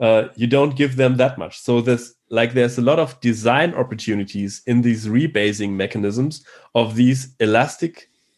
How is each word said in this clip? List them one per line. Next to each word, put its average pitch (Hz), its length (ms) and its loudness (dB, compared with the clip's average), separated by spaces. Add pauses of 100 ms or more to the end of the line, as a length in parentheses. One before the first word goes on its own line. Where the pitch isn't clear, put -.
uh, 110 340 4
you 117 120 -2
don't 139 280 2
give 135 220 0
them 127 180 2
that 127 220 0
much. 82 240 -12
So 120 180 0
there's, 120 340 -2 (160)
like, 117 240 0
there's 123 240 0
a 123 40 -2
lot 143 180 2
of 151 220 -4
design 120 520 0
opportunities 101 960 -6
in 123 140 2
these 110 260 0
rebasing 104 640 0
mechanisms 101 760 -4 (280)
of 110 220 0
these 127 440 2
elastic 120 720 -2 (280)